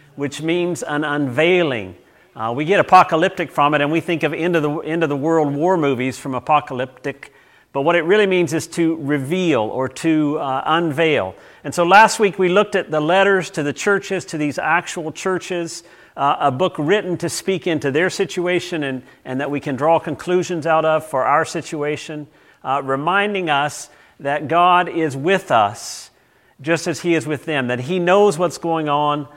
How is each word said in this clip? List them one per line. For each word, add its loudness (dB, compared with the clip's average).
which -6
means -2
an -2
unveiling. 0
Uh, -4
we -4
get 2
apocalyptic 4
from 2
it, 2
and 0
we 0
think -2
of -2
end -2
of 2
the, 0
end -2
of 0
the -2
world 2
war 2
movies 0
from -8
apocalyptic. -4
But -2
what 2
it 2
really 4
means 2
is -2
to 0
reveal 0
or -2
to, 0
uh, -4
unveil. 0
And -8
so 2
last 6
week 2
we 2
looked 2
at -2
the 0
letters 2
to -4
the -2
churches, -2
to -10
these -4
actual -2
churches, -6
uh, 2
a 2
book 0
written 0
to -4
speak -4
into 0
their 2
situation -2
and, -6
and -6
that -4
we -4
can -6
draw 2
conclusions -2
out 2
of 0
for -2
our 2
situation, -8
uh, -2
reminding -2
us -2
that -4
God 4
is -2
with 0
us 0
just -2
as -4
He 0
is 0
with -6
them, -2
that -2
He -4
knows 4
what's -2
going -2
on, 0